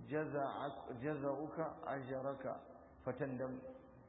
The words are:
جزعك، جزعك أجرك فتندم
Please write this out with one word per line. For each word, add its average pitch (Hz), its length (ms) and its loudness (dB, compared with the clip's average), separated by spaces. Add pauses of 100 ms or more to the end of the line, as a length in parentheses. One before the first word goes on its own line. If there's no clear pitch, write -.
جزعك، 139 640 2 (300)
جزعك 143 560 2 (260)
أجرك 131 600 0 (600)
فتندم 131 540 2 (500)